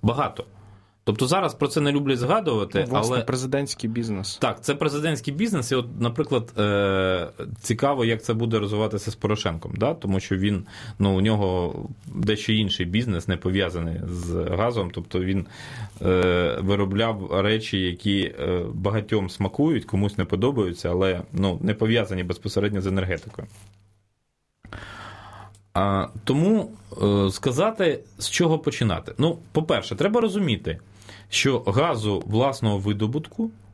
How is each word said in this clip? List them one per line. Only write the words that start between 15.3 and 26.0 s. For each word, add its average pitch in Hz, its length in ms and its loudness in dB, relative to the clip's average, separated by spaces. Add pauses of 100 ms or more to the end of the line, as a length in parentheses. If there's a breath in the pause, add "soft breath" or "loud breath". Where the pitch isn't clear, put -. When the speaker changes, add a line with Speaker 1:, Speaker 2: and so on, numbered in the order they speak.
Speaker 1:
е, 90 600 4
виробляв 98 800 0
речі, 104 380 0
які, 95 420 0 (180)
е, 90 340 0
багатьом 101 560 0
смакують, 135 560 0
комусь 101 320 0
не 104 80 0
подобаються, 95 640 0
але, 90 320 2 (120)
ну, 95 280 0
не 104 120 0
пов'язані 107 500 0
безпосередньо 101 580 -2
з 95 60 -2
енергетикою. 92 600 -4 (2250 loud breath)
А, 98 340 2 (160)